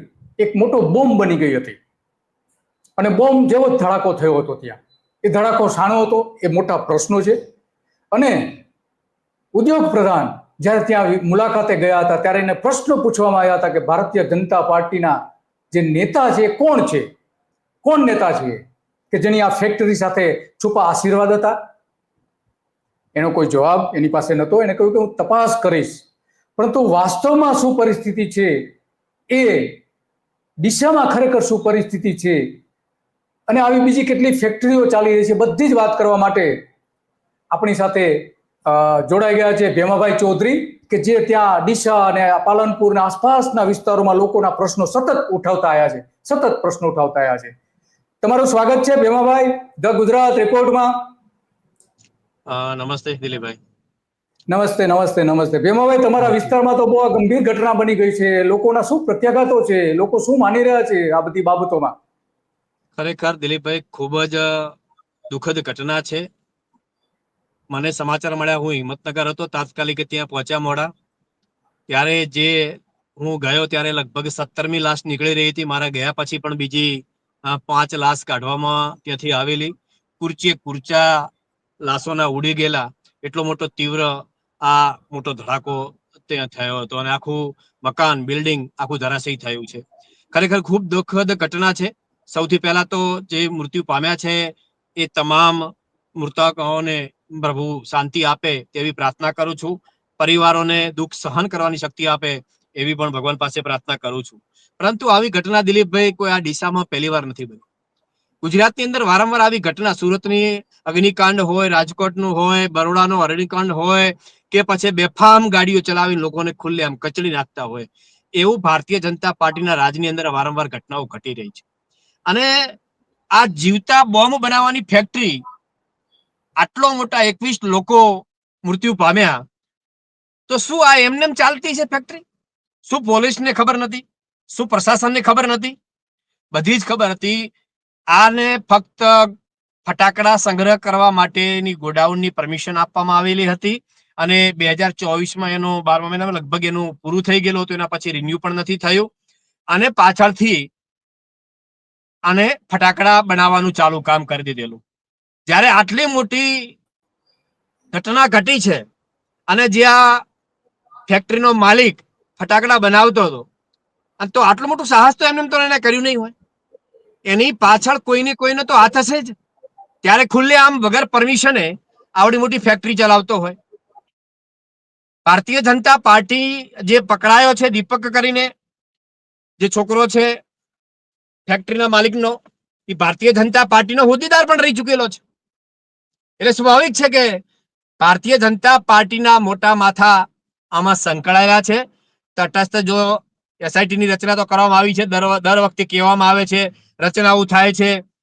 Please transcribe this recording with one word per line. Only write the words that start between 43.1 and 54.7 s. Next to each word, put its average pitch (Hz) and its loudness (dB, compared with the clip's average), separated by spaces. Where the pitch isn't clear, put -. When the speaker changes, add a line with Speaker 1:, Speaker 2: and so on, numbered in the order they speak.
Speaker 1:
વિસ્તારોમાં 202 0
લોકોના 202 2
પ્રશ્નો 185 -2
સતત 254 -2
ઉઠાવતા 185 -2
આવ્યા 151 2
છે, 127 -10
સતત 277 -2
પ્રશ્નો 175 -4
ઉઠાવતા 143 -2
આવ્યા 131 0
છે. 120 -16
તમારું 254 2
સ્વાગત 254 2
છે 269 2
ભેમાભાઈ, 247 2
ધ 156 -2
ગુજરાત 233 2
રિપોર્ટમાં. 247 0
Speaker 2:
અ, 127 -6
નમસ્તે 139 -8
દિલીપભાઈ. 127 -10
Speaker 1:
નમસ્તે, 196 0